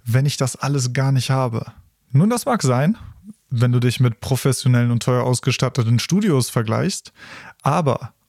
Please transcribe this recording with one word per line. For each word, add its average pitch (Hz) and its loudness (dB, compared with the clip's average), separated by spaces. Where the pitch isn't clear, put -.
wenn 131 2
ich 139 -2
das 127 -2
alles 135 -2
gar 135 0
nicht 131 0
habe? 127 -2
Nun, 180 4
das 240 -2
mag 240 0
sein, 143 2
wenn 123 2
du 123 2
dich 120 2
mit 123 2
professionellen 123 0
und 120 0
teuer 123 0
ausgestatteten 120 0
Studios 170 0
vergleichst, 117 -4
aber 143 -2